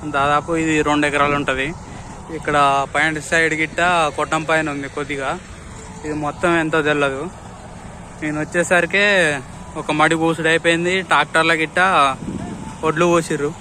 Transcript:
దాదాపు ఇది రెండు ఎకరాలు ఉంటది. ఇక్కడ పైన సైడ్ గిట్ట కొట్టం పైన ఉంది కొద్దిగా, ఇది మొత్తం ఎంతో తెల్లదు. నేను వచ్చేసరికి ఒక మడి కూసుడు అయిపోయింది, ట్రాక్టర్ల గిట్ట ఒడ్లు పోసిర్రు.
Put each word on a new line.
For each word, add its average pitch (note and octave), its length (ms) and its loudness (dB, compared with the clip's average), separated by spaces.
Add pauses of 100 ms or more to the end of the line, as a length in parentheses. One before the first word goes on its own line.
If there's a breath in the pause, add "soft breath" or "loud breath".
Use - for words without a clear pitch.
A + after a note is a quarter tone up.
(160)
దాదాపు D3 340 2 (120)
ఇది D#3+ 120 2 (140)
రెండు D3 200 2
ఎకరాలు C#3+ 300 0
ఉంటది. C3+ 280 -2 (720 loud breath)
ఇక్కడ D3 180 -2 (380)
పైన D#3 340 0
సైడ్ D#3+ 320 2
గిట్ట D#3 200 -2 (360)
కొట్టం D#3 340 -2
పైన D#3 240 0
ఉంది C#3 220 -8
కొద్దిగా, C#3 340 -4 (720)
ఇది D3+ 120 -4 (100)
మొత్తం D#3 240 0 (140)
ఎంతో D#3 240 2
తెల్లదు. C#3+ 340 0 (1000)
నేను D3+ 220 -4
వచ్చేసరికి F3 640 2 (760)
ఒక D3+ 180 -2
మడి D#3 220 4
కూసుడు D#3+ 300 2
అయిపోయింది, E3+ 420 2 (160)
ట్రాక్టర్ల D#3+ 520 4
గిట్ట D#3+ 180 0 (1080)
ఒడ్లు D#3+ 240 2
పోసిర్రు. D#3 360 0 (100)